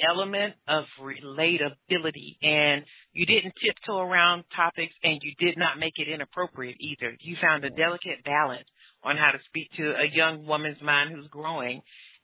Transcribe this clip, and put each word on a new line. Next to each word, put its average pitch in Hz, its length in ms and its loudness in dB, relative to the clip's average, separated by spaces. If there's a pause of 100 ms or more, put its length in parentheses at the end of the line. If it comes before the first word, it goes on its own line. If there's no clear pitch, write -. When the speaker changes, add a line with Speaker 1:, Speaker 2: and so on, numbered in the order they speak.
Speaker 1:
element 196 540 0 (120)
of 151 180 0 (140)
relatability, 147 1400 -2
and 147 420 4 (300)
you 170 120 0
didn't 185 360 2
tiptoe 208 380 -2
around 175 440 4 (120)
topics, 170 380 0 (100)
and 156 180 2
you 147 180 -8
did 170 180 2
not 156 220 0
make 160 200 -4
it 147 80 -6
inappropriate 151 720 -6
either. 131 400 -8
You 170 220 -12
found 156 240 4
a 139 40 -4
Speaker 2:
Yeah. - 60 -12
Speaker 1:
delicate 165 480 -2
balance 143 440 0 (360)
on 143 140 0
how 151 140 6
to 139 140 -2
speak 156 280 -10
to 151 220 -2
a 151 120 2
young 160 380 2
woman's 151 360 -2
mind 147 300 2
who's 151 160 -14
growing 147 540 -6 (420)